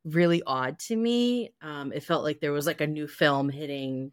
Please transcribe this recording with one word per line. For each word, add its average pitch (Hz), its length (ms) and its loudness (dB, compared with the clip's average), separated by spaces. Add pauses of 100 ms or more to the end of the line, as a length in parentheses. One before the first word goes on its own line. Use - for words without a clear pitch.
really 170 420 4
odd 131 320 -2
to - 180 -6
me. 240 640 0
Um, 143 320 -8
it 143 120 -6
felt 160 200 0
like 151 160 -2
there 147 120 -2
was, 143 160 -2
like, 160 140 -2
a 151 60 0
new 151 200 -6
film 143 420 2
hitting 139 640 -6